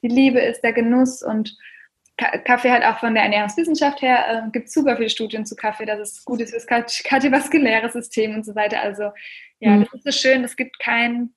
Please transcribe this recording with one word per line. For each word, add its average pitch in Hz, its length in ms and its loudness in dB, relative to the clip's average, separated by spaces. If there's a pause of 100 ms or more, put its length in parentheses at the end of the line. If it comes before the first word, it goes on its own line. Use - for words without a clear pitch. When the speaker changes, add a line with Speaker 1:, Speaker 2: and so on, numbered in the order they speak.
Speaker 1:
die 240 60 -2
Liebe 247 320 4
ist, 233 200 0
der 226 120 0
Genuss 247 500 2
und 220 340 -4 (600)
Ka-, - 220 -2
Kaffee 247 320 2
hat 247 140 4
auch - 160 2
von 226 140 0
der 214 100 2
Ernährungswissenschaft 277 800 0
her, 240 440 2
äh, 220 40 -6
gibt's - 240 -8
super 277 220 2
viele 226 140 -2
Studien 214 360 -6
zu 214 100 -14
Kaffee, 214 300 -6
dass 214 120 -4
es - 260 -14
gut 226 160 -4
ist 220 100 -6
fürs 233 160 -10
kat-, 233 380 -2
kardiovaskuläre 262 880 2
System 220 440 -4
und 214 100 -6
so 214 100 -14
weiter. 214 260 -2
Also, 208 300 -6 (500)
ja, 214 100 4
Speaker 2:
Mhm. 208 140 6
Speaker 1:
das - 100 -10
ist - 100 -20
so 277 240 0
schön. 262 160 4
Es 240 120 -10
gibt 254 220 -8
kein 240 580 -2